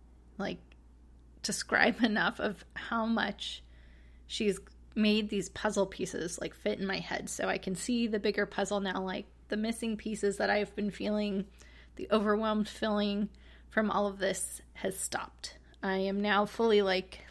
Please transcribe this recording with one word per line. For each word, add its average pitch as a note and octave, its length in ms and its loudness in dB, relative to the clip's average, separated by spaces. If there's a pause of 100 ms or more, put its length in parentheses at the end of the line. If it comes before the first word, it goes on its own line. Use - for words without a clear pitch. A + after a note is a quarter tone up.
(380)
like, F#3+ 200 -6 (840)
describe - 580 4
<laughs> - 20 4
enough G3+ 380 2
of G3+ 240 -2 (100)
how A3+ 320 -2
much - 560 -2 (640)
she's G#3 340 0 (340)
made G#3+ 340 4
these G3+ 200 -2
puzzle G3+ 380 0
pieces, - 540 -6
like, E3 140 -6
fit - 240 -2
in G3 80 -4
my F#3+ 120 -2
head. - 300 -6
So - 200 -4
I F#3+ 100 0
can F#3+ 160 -4
see A#3+ 320 0
the G#3+ 120 0
bigger G#3 280 0
puzzle G3+ 340 -2
now, F#3+ 220 -2
like, F#3 240 -6 (220)
the G#3 80 -2
missing A3+ 400 -4
pieces G3+ 400 -2
that G3+ 140 0
I've G3+ 260 0
been G#3 140 -2
feeling, G#3 560 -2 (500)
the - 140 -10
overwhelmed G#3+ 580 2
feeling G#3 600 0 (420)
from G#3+ 200 2
all G3+ 160 2
of G3 120 -4
this F#3+ 420 -2 (140)
has F#3+ 240 -4
stopped. - 580 -6 (260)
I F#3+ 140 0
am G3 240 0
now G#3 240 4
fully G#3 380 4
like, F#3 380 0 (100)